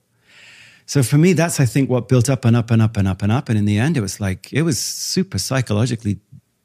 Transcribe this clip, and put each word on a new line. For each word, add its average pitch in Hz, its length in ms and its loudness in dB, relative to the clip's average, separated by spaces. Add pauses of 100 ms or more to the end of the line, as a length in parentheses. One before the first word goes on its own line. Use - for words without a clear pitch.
(840)
So 143 180 2
for 143 140 2
me, 175 160 6
that's, 160 260 0
I 139 60 4
think, 135 240 0
what 123 180 -2
built 127 220 2
up 131 160 -2
and 117 100 4
up 117 160 0
and 113 100 4
up 110 160 0
and 98 100 0
up 92 140 -4
and 101 100 0
up. 131 180 -2
And 107 80 0
in 104 80 0
the 104 120 2
end, 147 200 0
it 113 40 0
was 92 180 -8
like, 95 340 -6
it 143 100 0
was 165 160 -2
super - 580 -4
psychologically 113 840 -2 (460)